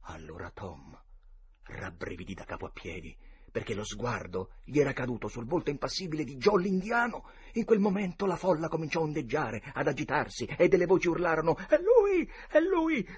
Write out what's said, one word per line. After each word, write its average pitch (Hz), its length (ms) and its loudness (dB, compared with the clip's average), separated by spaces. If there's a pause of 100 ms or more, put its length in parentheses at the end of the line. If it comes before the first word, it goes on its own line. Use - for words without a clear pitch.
Allora 82 480 -12
Tom 80 480 -14 (680)
rabbrividì 90 680 -10
da 87 120 -12
capo - 200 -10
a 80 60 -10
piedi, 85 440 -12 (360)
perché 110 240 -4
lo 104 100 -6
sguardo 95 680 -6 (120)
gli 131 140 -2
era 139 140 4
caduto 123 360 -6
sul 117 160 -10
volto 151 240 -2
impassibile 151 560 -4
di 135 120 -10
Joe 180 260 4
l'indiano. 220 680 -2 (260)
In 226 100 0
quel 226 160 4
momento 196 440 0
la 185 120 0
folla 165 320 0
cominciò 160 320 -2
a 160 40 2
ondeggiare, 139 580 -2 (120)
ad 143 140 0
agitarsi, 131 560 -2
e 180 240 4
delle 180 180 6
voci 175 220 4
urlarono: 165 480 2
"È 190 220 2
lui! 403 520 6 (180)
È 311 120 6
lui! 320 460 2 (120)